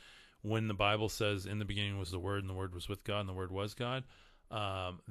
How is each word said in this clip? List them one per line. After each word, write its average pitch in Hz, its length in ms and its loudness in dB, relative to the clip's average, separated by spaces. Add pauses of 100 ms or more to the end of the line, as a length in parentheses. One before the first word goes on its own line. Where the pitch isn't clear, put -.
(420)
When 110 260 4
the 107 60 2
Bible 104 340 6
says, 101 380 2
"In 104 140 -2
the 104 60 -2
beginning 101 340 0
was 90 100 -2
the 90 100 -2
Word, 101 220 0
and 95 80 -4
the 95 60 -4
Word 92 180 -4
was 87 160 -6
with 101 140 -6
God, 104 160 0
and 98 100 -2
the 92 40 -4
Word 92 180 -4
was 101 240 -2
God," 127 300 -2 (440)
um, 95 600 -2